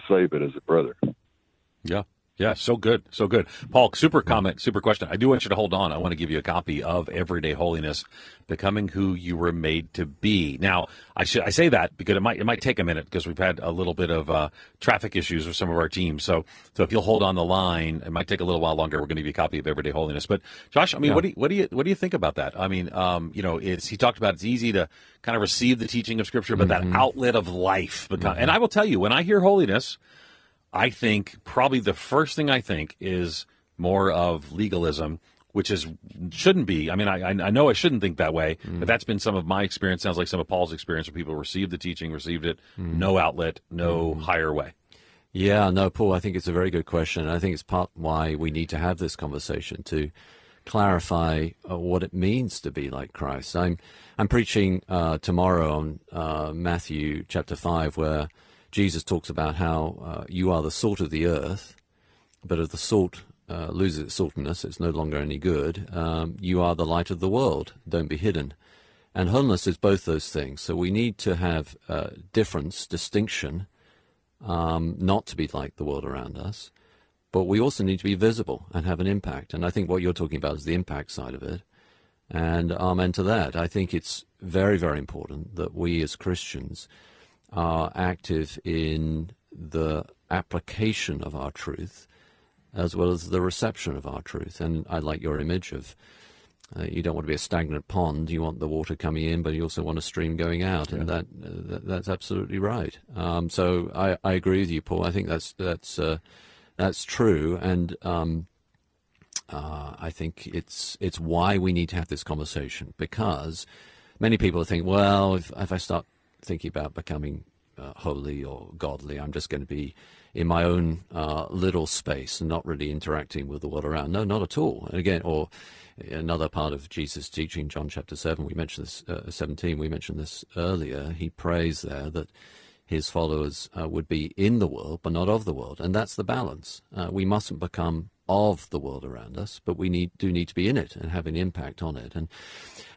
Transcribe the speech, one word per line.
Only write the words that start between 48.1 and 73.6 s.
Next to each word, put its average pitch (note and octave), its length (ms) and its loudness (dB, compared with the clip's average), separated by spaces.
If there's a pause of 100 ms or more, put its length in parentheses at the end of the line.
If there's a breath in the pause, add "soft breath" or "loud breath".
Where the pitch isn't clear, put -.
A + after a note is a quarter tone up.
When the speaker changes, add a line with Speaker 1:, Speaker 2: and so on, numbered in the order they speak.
Speaker 3:
we D#2+ 140 -2
need D#2+ 200 -2
to E2 80 -4
have F2 200 0
this E2 200 -4
conversation D2 680 -6
to D2+ 260 -2 (560 soft breath)
clarify, E2 840 2 (200)
uh, F2+ 80 -4
what F2 240 0
it E2+ 120 -6
means G2+ 480 0
to C#2+ 100 -6
be C#2 180 -6
like C2+ 220 -8
Christ. C#2 460 -6
I'm, F2 200 2 (400 loud breath)
I'm G#2 120 2
preaching, G2+ 580 2
uh, E2 300 2
tomorrow F2 640 4
on, D#2 200 -4 (140)
uh, D#2 420 -4
Matthew E2 720 -2
chapter D2+ 300 -4
five, E2 400 0
where D#2 320 0 (400 soft breath)
Jesus F#2 340 0
talks - 260 -2
about D#2 260 -2
how, D#2+ 460 0
uh, D#2+ 280 -10
you F#2 200 2
are E2 120 4
the D2+ 100 -2
salt G2+ 300 0
of D#2+ 80 -2
the D#2 160 2
earth, E2 500 -2 (720 soft breath)
but F2+ 120 0
if D#2+ 120 0
the - 80 -10
salt, F#2+ 440 2 (280)
uh, E2 200 -6
loses E2+ 300 0
its - 180 -6
saltiness, D2+ 460 -2
it's - 160 -8
no E2+ 120 0
longer D#2 260 -2
any D2 200 -2
good. D#2+ 540 0
Um, E2 480 -2
you F2+ 220 2
are F2 120 6
the D#2+ 120 0
light E2+ 260 2
of F2 80 -4
the F#2+ 80 2
world. F#2+ 460 2 (160)
Don't D#2+ 180 0
be D2+ 80 -4
hidden. D#2 380 0 (600 soft breath)
And F#2 140 2
holiness A2+ 400 4
is F2 80 2
both G2 300 4
those D#2 240 -2
things. C#2 320 -4
So E2+ 160 -4
we F2+ 120 2
need A2 280 0
to F#2 180 0
have, E2 400 -2 (140)
uh, D#2 220 -4 (200)
difference, F#2 560 0
distinction, F2+ 800 -2 (800)